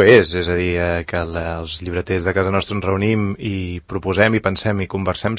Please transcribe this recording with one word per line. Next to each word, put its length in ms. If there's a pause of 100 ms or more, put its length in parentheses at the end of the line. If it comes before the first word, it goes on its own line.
és, 320
és 100
a 60
dir, 240
eh, 260
que 220
la, 320
els 240
llibreters 400
de 140
casa 180
nostra 220
ens 100
reunim 540
i 400
proposem 580
i 60
pensem 400
i 20
conversem 520